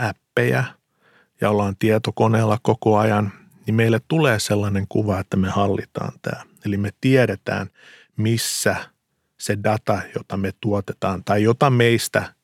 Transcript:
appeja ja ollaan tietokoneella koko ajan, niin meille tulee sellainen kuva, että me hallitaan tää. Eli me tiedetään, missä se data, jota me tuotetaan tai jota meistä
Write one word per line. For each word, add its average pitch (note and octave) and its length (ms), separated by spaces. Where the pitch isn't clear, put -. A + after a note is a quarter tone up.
appeja B2+ 540
ja G2+ 80
ollaan G#2 300
tietokoneella A2 800
koko G#2+ 360
ajan, G#2+ 340
niin G#2+ 100
meille A2+ 320
tulee D3 320
sellainen G2+ 500
kuva, G#2 300
että - 180
me F#2+ 120
hallitaan F#2+ 720
tää. - 220
Eli G2+ 120
me G2+ 120
tiedetään, G#2+ 680
missä A2 580
se G2+ 200
data, G#2+ 380
jota - 220
me G2 140
tuotetaan F#2+ 640
tai G#2 200
jota A#2+ 260
meistä A#2 640